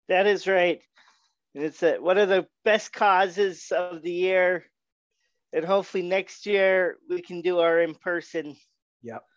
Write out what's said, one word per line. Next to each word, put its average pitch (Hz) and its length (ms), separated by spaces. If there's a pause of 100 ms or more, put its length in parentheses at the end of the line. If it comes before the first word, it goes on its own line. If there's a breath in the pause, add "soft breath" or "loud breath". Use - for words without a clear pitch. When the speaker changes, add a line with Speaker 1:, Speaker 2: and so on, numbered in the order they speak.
Speaker 1:
That 185 200
is 196 200
right. 175 340 (760 soft breath)
And 143 100
it's 156 180
a, 147 140
one 175 200
of 202 120
the 185 180 (160)
best 214 300
causes 190 840
of 175 260
the 170 100
year. 180 540 (880)
And 160 140
hopefully 190 380
next 185 420
year 190 520 (120)
we 175 120
can 175 200
do 175 180
our 165 220
in-person. 160 760 (460)
Speaker 2:
Yep, 113 220 (140)